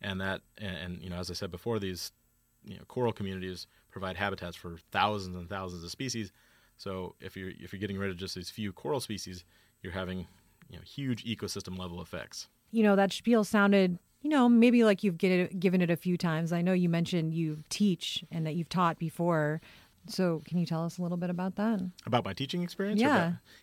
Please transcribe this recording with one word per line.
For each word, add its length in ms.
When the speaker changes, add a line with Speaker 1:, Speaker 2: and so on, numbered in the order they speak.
Speaker 1:
And 180
that, 220
and, 200
and, 240
you 80
know, 60
as 160
I 20
said 180
before, 280
these, 320
you 100
know, 120
coral 260
communities 520
provide 260
habitats 400
for 200
thousands 460
and 120
thousands 340
of 80
species. 400
So 440
if 160
you're, 220
if 120
you're 80
getting 180
rid 120
of 80
just 180
these 140
few 240
coral 260
species, 460
you're 120
having, 340
you 80
know, 60
huge 400
ecosystem 540
level 240
effects. 460
Speaker 2:
You 120
know, 140
that 160
spiel 300
sounded, 560
you 80
know, 200
maybe 340
like 200
you've 140
get 140
it, 280
given 220
it 80
a 60
few 220
times. 340
I 100
know 120
you 160
mentioned 440
you 360
teach 640
and 140
that 100
you've 140
taught 300
before. 640
So 380
can 120
you 80
tell 180
us 140
a 60
little 140
bit 120
about 280
that? 220
Speaker 1:
About 180
my 80
teaching 300
experience? 380
Or 40
Speaker 2:
Yeah. 280